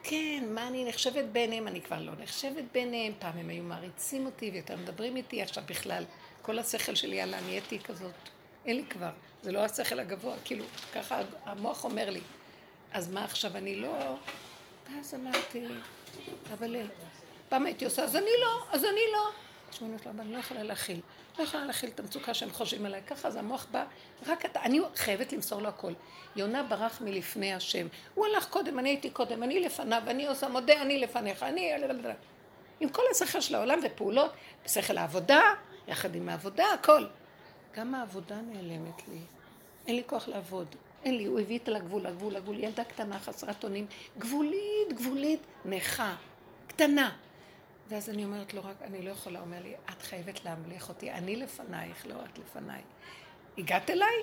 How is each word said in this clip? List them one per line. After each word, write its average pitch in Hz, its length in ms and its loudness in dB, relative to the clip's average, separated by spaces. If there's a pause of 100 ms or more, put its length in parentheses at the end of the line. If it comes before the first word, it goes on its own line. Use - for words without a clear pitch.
כן, 302 440 0
מה 226 200 -2
אני 254 180 -2
נחשבת 240 460 2
בעיניהם? 226 360 2
אני 180 140 -6
כבר 160 180 -4
לא 160 200 -6
נחשבת 269 440 -4 (100)
בעיניהם. 240 460 0
פעם 175 180 -4
הם 165 120 -6
היו 170 140 -6
מעריצים 175 600 -4
אותי 247 260 -6
ויותר 180 240 -8
מדברים 185 400 -4
איתי. 247 260 -4
עכשיו - 260 -4
בכלל, 175 380 -2 (360)
כל 220 180 0
השכל 220 360 0
שלי 190 260 2
עלה, 185 200 -2
נהייתי 196 380 -4
כזאת. 185 320 -10 (540)
אין 233 100 2
לי 285 100 -2
כבר. 175 240 -6 (320)
זה 190 100 -6
לא 196 80 0
השכל 226 400 0
הגבוה, 196 360 -6 (100)
כאילו, 220 200 -6 (280)
ככה 226 280 -2 (240)
המוח 208 380 -6
אומר 214 260 -2
לי. 180 120 -6 (720)
אז 180 180 -4
מה 196 120 -2
עכשיו, 202 340 -2
אני 196 180 -4
לא? 247 180 -4 (960)
ואז 285 240 -10
אמרתי, 247 520 -4 (880)
"אבל 233 220 -4 (720)
פעם 269 160 4
הייתי 330 200 -2
עושה, 247 180 2
אז 233 120 0
אני 403 160 4 (100)
לא, 466 300 2
אז 330 140 2
אני 415 160 4 (120)
לא." 427 160 4 (400)
עכשיו - 180 -10
אני 220 60 -6
אומרת 214 120 -10
לו, - 60 -8
"אבל 214 100 -8
אני 214 120 -8
לא 247 40 -6
יכולה 247 260 -6
להכיל. 196 360 -4 (400)
לא 320 40 4
יכולה 302 220 -2
להכיל 262 240 -2
את - 100 -10
המצוקה 233 340 -6
שהם 220 180 -2
חושבים 208 340 -2
עליי." 196 220 -4
ככה, 285 200 -4
אז 226 80 0
המוח 226 360 -4
בא, - 140 0 (420)
"רק 330 180 0
אתה, - 160 0
אני 254 180 6 (160)
חייבת 220 380 2
למסור 202 280 -2
לו 214 80 0
הכל." 185 240 -4 (420)
יונה 214 280 2
ברח 220 380 0
מלפני 196 520 0
השם. 175 340 -2 (280)
הוא 415 100 4
הלך 427 240 4
קודם, 302 300 2
אני 262 100 4
הייתי 277 200 2
קודם, 233 340 0
אני 285 160 4
לפניו, 233 480 2
אני 269 200 0
עושה, 277 200 0
"מודה, 262 340 8
אני 277 180 4
לפניך, 226 440 0
אני... 330 280 0 (1080)
עם 294 100 2
כל 427 120 2 (100)
השכל 359 300 4
של 285 140 0
העולם 247 280 6
ופעולות, 240 480 4 (340)
בשכל 202 320 2
העבודה, 175 440 8 (460)
יחד 175 280 -2
עם 175 140 -4
העבודה, 196 440 2
הכל. 302 320 10 (680)
גם 240 200 -4
העבודה 196 400 -6
נעלמת 175 720 -8
לי. 165 120 -10 (680)
אין 233 80 2
לי 240 100 0
כוח 240 220 -2
לעבוד. 180 480 -6 (280)
אין 262 140 2
לי, 208 80 0
הוא 233 140 2
הביא 214 200 0
את 240 80 -6
לגבול, 196 340 0
לגבול, 185 320 -4
לגבול." 202 260 -4
ילדה 220 240 -2
קטנה, 208 360 -4
חסרת - 440 -6
אונים, 202 240 -2 (300)
גבולית, 339 760 2
גבולית, 269 460 2 (260)
נכה, 190 500 0 (520)
קטנה. 285 440 8 (800)
ואז 208 180 -6
אני 208 160 -2
אומרת 202 280 -6
לו, 202 120 -6
"רק, 196 160 -10
אני 196 200 -8
לא 185 80 -6
יכולה." 190 300 -8
הוא 175 60 -10
אומר 175 160 -10
לי, 196 120 -12 (160)
"את 185 120 -14
חייבת 190 440 -10
להמליך 165 440 -8
אותי, - 220 -8
אני 190 240 -2
לפנייך, 170 720 -8
לא - 80 -10
את - 220 -12
לפניי. - 440 -12 (760)
הגעת 190 320 2
אליי? 403 340 6